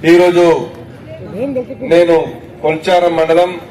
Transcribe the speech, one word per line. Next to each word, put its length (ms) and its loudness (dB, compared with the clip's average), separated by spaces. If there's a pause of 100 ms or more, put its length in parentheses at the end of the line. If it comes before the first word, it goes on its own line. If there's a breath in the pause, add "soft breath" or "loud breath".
(120)
ఈరోజు 340 4 (1500)
నేను 240 4 (480)
కొల్చారం 540 0
మండలం 340 2 (200)